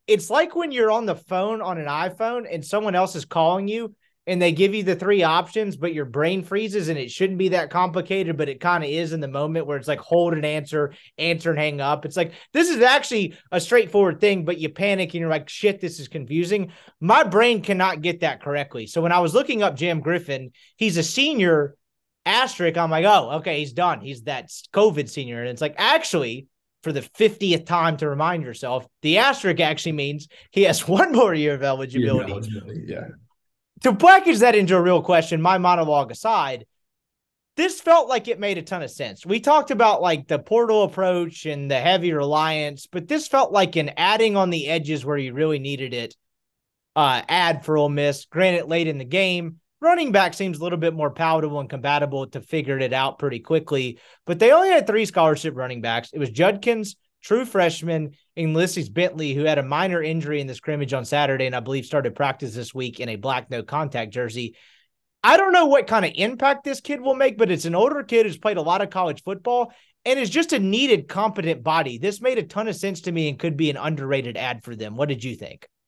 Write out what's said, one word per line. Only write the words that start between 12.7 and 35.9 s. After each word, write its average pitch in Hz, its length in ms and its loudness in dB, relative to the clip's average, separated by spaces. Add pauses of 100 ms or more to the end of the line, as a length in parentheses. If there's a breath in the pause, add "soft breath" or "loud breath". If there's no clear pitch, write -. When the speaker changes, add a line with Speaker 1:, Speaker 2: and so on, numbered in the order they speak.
Speaker 1:
actually 240 540 4 (160 loud breath)
a 175 80 0
straightforward 196 600 2
thing, 196 240 2
but 170 140 -2
you 160 100 -4
panic 190 460 -2
and 170 60 -4
you're 165 100 -2
like, 151 180 -4
"Shit, 196 320 0
this 170 180 -8
is 143 100 -14
confusing." 165 640 -4 (280 loud breath)
My 220 220 6
brain 214 400 4
cannot 185 400 0
get 175 180 -2
that 147 220 -2
correctly. 139 440 -6
So 165 140 -4
when 170 120 2
I 180 80 4
was 165 120 0
looking 247 300 0
up 165 140 0
Jam 160 240 -2
Griffin, 147 500 -4 (260 soft breath)
he's 208 220 0
a 160 60 0
senior 175 720 0 (480)
asterisk. 185 520 0
I'm 170 140 0
like, 160 140 0
"Oh, 185 300 4
okay, 160 260 -4
he's 143 120 -8
done. 165 280 -2
He's 120 240 -14
that 139 240 -8 (240)
covid 165 360 2
senior." 120 300 -10
And 120 120 -6
it's 120 100 -10
like, 151 180 -4
actually, 175 680 0 (340)
for 165 80 -6
the 139 120 -4
fiftieth 190 600 0
time 165 340 0
to 156 100 -2
remind 156 340 -2
yourself, 123 460 -8 (140)
the 160 160 4
asterisk 208 420 2
actually 156 320 -2
means 147 340 -6 (240 soft breath)
he 196 140 2
has - 240 2
<laughs> - 0 -
one 294 240 4
more 226 200 6
year 151 220 2
of 131 80 -6
eligibility. 131 680 0
Speaker 2:
Eligibility, 107 560 -10
yeah. - 180 -10 (760)
Speaker 1:
To 254 120 4
package 349 440 8
that 240 160 6
into 190 200 4
a 180 60 6
real 175 220 4
question, 165 400 2
my 185 160 4
monologue 156 520 2